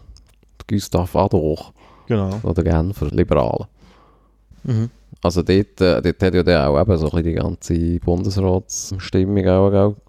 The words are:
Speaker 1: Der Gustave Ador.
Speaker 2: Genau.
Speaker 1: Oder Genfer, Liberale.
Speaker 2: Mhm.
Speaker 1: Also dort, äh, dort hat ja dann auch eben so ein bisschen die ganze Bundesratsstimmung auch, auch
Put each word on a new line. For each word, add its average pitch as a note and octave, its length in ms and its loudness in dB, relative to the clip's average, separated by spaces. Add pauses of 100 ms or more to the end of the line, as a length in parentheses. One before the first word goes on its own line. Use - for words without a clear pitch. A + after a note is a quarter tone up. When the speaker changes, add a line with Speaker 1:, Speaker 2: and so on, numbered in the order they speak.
(680)
Speaker 1:
Der A#2 80 -2
Gustave F2 420 -2
Ador. D#2+ 540 0 (340)
Speaker 2:
Genau. G2 240 -2 (120)
Speaker 1:
Oder F2+ 220 -2
Genfer, E2 460 0
Liberale. - 580 0 (960)
Speaker 2:
Mhm. A#2 260 -2 (320)
Speaker 1:
Also F2 200 0
dort, F#2+ 380 0
äh, F2 220 2
dort E2+ 200 0
hat F#2 120 0
ja F2+ 80 2
dann E2 240 2
auch C#2+ 140 2
eben F#2+ 180 2
so D#2 80 0
ein D2+ 40 -2
bisschen E2+ 140 -2
die E2 100 -2
ganze E2+ 680 -2
Bundesratsstimmung F#2+ 1500 -2
auch, F#2+ 240 4
auch G2+ 220 2 (140)